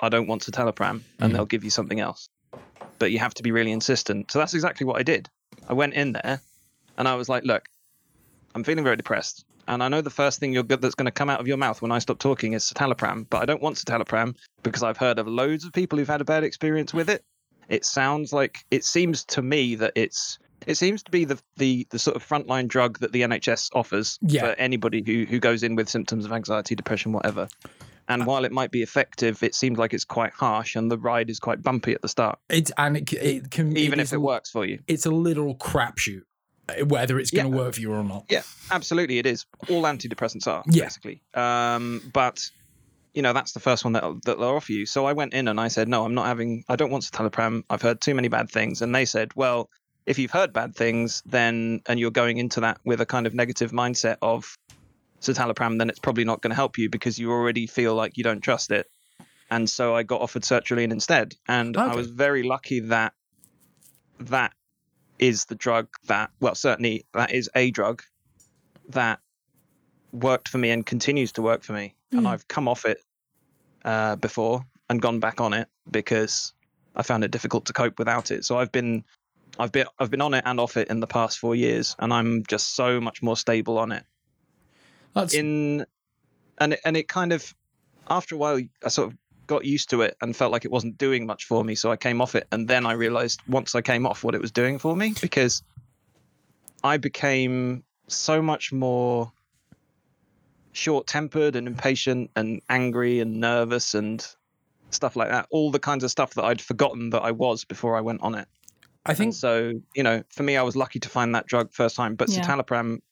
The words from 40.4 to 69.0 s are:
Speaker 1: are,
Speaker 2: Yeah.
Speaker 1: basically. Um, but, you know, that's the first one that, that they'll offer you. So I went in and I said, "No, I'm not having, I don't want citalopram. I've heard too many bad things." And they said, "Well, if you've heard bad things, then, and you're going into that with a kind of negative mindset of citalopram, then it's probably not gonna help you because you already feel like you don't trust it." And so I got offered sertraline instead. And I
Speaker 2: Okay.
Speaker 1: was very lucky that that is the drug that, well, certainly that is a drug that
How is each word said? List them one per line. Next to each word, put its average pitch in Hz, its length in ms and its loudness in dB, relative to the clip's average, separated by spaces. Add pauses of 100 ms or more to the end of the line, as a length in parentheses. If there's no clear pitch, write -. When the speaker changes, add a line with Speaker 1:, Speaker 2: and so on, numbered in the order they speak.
Speaker 1:
are, 87 200 -2
Speaker 2:
Yeah. 165 180 6
Speaker 1:
basically. - 380 -12 (100)
Um, 120 720 0 (100)
but, 127 380 0 (640)
you 147 80 -2
know, 123 100 4
that's 127 200 0
the - 80 -10
first 123 240 2
one 117 100 2
that, 113 80 0 (220)
that 117 140 0
they'll 104 60 0
offer 135 280 -2
you. 104 120 -4
So 135 220 0
I 143 80 2
went 147 200 -4
in 131 140 0
and 107 120 0
I 113 80 0
said, 110 200 0
"No, 117 160 2
I'm 113 100 -2
not 120 120 0
having, 117 420 -2
I 123 80 0
don't 139 140 2
want 131 140 -4
citalopram. 113 680 -2
I've 117 120 -2
heard 117 200 2
too 143 120 2
many 123 140 2
bad 117 220 0
things." 113 320 -2
And 120 120 0
they 131 120 4
said, 110 280 -2
"Well, 123 360 0 (340)
if 131 140 -2
you've 127 140 -2
heard 180 200 2
bad 117 220 -2
things, 117 500 0
then, 117 600 0
and 120 120 0
you're 117 120 0
going 117 260 2
into 120 240 -2
that 113 240 0
with 120 160 2
a 117 60 0
kind 123 200 0
of 107 60 -2
negative 120 380 0
mindset 120 500 0
of - 380 -2 (640)
citalopram, 120 560 0
then 117 100 2
it's - 120 -4
probably 113 240 2
not 113 180 0
gonna 113 140 0
help 139 200 0
you 110 140 0
because 117 280 -2
you 117 120 -2
already 120 360 2
feel 113 280 2
like 110 240 -2
you 117 60 -2
don't 107 180 0
trust - 300 0
it." 101 140 0 (640)
And 113 200 2
so 120 240 2
I 117 80 2
got 113 180 -2
offered 117 220 -4
sertraline 120 480 2
instead. 113 440 0 (120)
And 120 300 0
I 233 120 2
Speaker 2:
Okay. 120 100 0
Speaker 1:
was 120 100 -4
very 135 340 2
lucky 127 380 -2
that 113 320 2 (1080)
that 123 340 0 (680)
is 120 240 4
the 120 100 -10
drug 113 320 0 (200)
that, 104 240 0 (100)
well, 135 160 2
certainly 117 580 0
that 120 180 2
is 123 220 -2
a 127 160 4
drug 110 320 -2 (840)
that 120 320 0 (920)